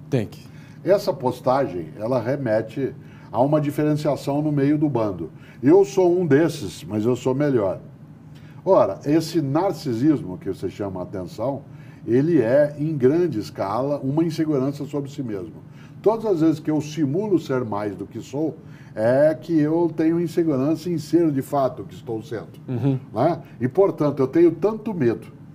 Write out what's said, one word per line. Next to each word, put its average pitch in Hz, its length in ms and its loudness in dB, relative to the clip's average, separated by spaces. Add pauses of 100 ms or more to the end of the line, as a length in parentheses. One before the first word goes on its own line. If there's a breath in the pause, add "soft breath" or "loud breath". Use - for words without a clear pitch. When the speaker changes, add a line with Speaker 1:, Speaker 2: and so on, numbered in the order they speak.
Speaker 1:
Tem 113 200 0
que. - 180 -18 (380 loud breath)
Speaker 2:
Essa 190 280 2
postagem, 123 760 -2 (100)
ela 120 220 -2
remete 127 720 -2 (380 loud breath)
a 107 80 0
uma 147 200 2
diferenciação 147 800 -2
no 151 120 -2
meio 143 260 2
do 151 100 2
bando. 101 400 -2 (320 loud breath)
Eu 175 240 6
sou 180 320 2
um 185 80 0
desses, 143 600 0
mas 107 200 -4
eu 123 120 2
sou 127 180 -2
melhor. 120 460 0 (840 loud breath)
Ora, 160 400 4
esse 156 380 2
narcisismo 135 960 0
que - 100 -8
você 92 220 -6
chama 95 300 -6
a - 20 -8
atenção, 104 600 -6 (440 loud breath)
ele 139 340 4
é, 147 380 2
em 156 180 -4
grande 135 440 2
escala, 113 580 -4
uma 147 240 -2
insegurança 151 640 -2
sobre 143 260 -8
si 143 120 -10
mesmo. 95 320 -8 (460 loud breath)
Todas 220 260 0
as 180 160 2
vezes 156 180 4
que 156 100 -4
eu 151 100 0
simulo 165 600 0
ser 127 240 -2
mais 104 320 -4
do 95 100 -10
que 113 140 -12
sou, 147 360 -6 (400 loud breath)
é 131 380 4
que 170 240 -2
eu 156 380 2
tenho 165 240 2
insegurança 160 680 0
em 170 100 -2
ser 156 340 2
de 135 100 -2
fato 131 400 -2
o - 20 -14
que 87 100 -16
estou 110 280 -8
sendo. 98 240 -10 (220)
Speaker 1:
Uhum. 131 280 0 (160)
Speaker 2:
Né? 156 280 0 (200 loud breath)
E, 160 60 0
portanto, 156 540 2
eu 131 80 2
tenho 170 240 6
tanto 214 420 -2
medo 120 320 0 (280)